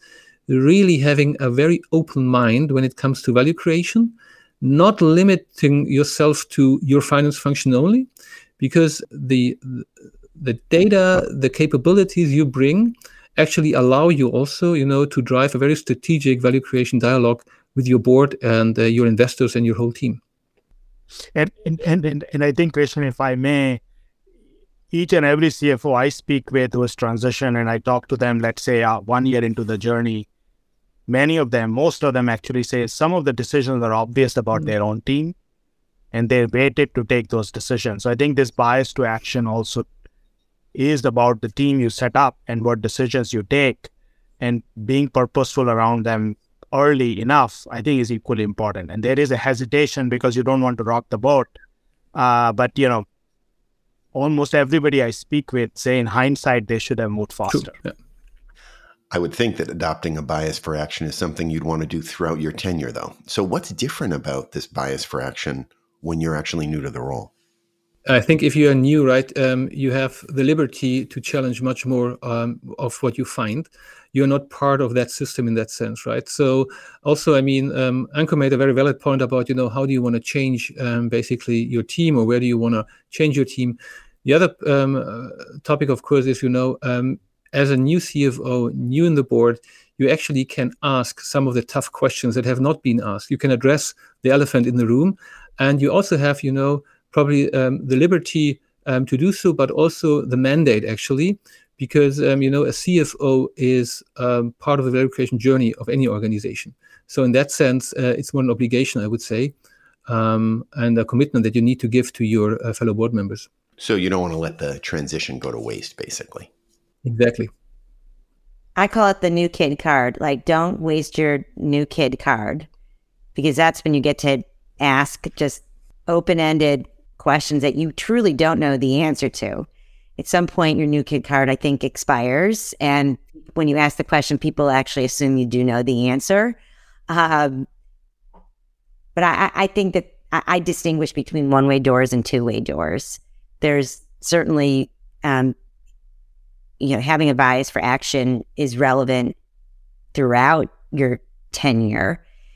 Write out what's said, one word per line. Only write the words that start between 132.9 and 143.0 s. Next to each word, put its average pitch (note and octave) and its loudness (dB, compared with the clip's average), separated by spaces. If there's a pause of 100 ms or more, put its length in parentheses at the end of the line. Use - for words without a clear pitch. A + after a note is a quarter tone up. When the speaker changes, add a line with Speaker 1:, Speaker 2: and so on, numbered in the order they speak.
Speaker 3:
when D#3+ 0
you C#3+ 2
ask D3 0
the D3 -2
question, D3 0
people D3 0
actually C3 0
assume C3+ 0
you B2+ 0
do B2 0
know B2 2
the B2 0
answer. G3+ 0 (500)
Um, D3+ 0 (1500)
but F3 0
I, F3 2
I, - -2 (120)
I G3 2
think F#3+ -2
that F3 -2 (180)
I, D#3+ -2
I F3+ 0
distinguish E3 -2
between C#3+ -4
one-way C#3 4
doors B2+ 2
and A#2+ 0
two-way A#2 -2
doors. D#2+ -6 (400)